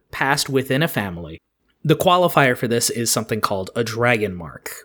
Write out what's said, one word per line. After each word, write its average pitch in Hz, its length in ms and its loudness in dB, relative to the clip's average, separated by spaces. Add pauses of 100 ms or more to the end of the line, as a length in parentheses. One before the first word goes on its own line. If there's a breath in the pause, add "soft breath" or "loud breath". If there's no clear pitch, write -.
(120)
passed 139 380 0
within 131 340 2
a 170 40 2
family. 85 520 -6 (440)
The 151 120 4
qualifier 165 600 4
for 127 120 -4
this 117 240 0
is 113 200 -2
something 110 300 -2
called 95 340 -2
a 120 80 0
dragon 113 520 0
mark, 80 500 -14